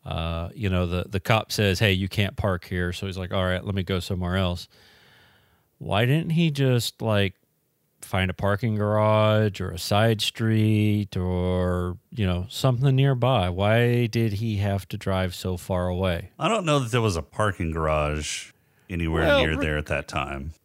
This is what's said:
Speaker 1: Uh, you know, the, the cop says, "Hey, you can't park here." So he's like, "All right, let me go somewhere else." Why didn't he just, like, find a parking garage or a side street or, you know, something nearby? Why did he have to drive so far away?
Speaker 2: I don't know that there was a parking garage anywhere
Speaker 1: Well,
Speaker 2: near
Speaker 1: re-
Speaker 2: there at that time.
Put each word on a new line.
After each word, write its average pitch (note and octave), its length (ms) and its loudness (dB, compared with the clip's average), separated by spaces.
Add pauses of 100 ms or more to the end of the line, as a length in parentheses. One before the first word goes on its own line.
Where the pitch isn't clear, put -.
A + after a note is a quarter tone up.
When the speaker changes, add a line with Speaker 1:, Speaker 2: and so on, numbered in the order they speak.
Speaker 1:
Uh, E2 480 -6
you G#2 160 -4
know, F2+ 160 2
the, F2 240 -2
the G2 100 -2
cop - 320 0
says, G2 280 2
"Hey, G#2+ 140 4
you F#2 140 0
can't - 280 -2
park F#2 300 -2
here." F2+ 280 -4
So G2 140 -8
he's F#2 100 -8
like, F#2 160 -6
"All F#2+ 100 0
right, F#2 220 0
let G2 80 -4
me G2 80 -2
go F#2 180 -2
somewhere F2+ 380 -2
else." F2 300 -2 (1120)
Why G2+ 260 0
didn't D#3+ 260 0
he D#3+ 200 2
just, C3 500 0
like, G#2 320 0 (680)
find F#2 280 -2
a F2 60 -6
parking G2+ 400 0
garage G#2+ 840 2
or F#2 120 -4
a F2+ 80 -10
side G#2+ 420 2
street G#2+ 960 2
or, F2+ 800 0 (140)
you G#2 160 -2
know, F2+ 220 0
something C3 460 2
nearby? B2+ 540 2
Why A#2 560 2
did A2+ 280 0
he G#2+ 240 -2
have G2 320 -2
to G#2+ 80 -8
drive F#2 360 -2
so F#2 240 -6
far F2+ 300 -2
away? F2+ 500 -2
Speaker 2:
I D#3 120 -2
don't G#3+ 160 -2
know D3+ 140 2
that A#2 120 -4
there A#2+ 100 2
was G#2 140 2
a D2+ 80 -4
parking F#2 480 -2
garage D2+ 800 -2 (380)
anywhere D#2+ 340 -2
Speaker 1:
Well, C#4+ 160 4
Speaker 2:
near D#2 180 0
Speaker 1:
re- - 80 -2
Speaker 2:
there D2+ 120 -2
at D2 100 -6
that D2 200 -4
time. C#2 460 -8 (120)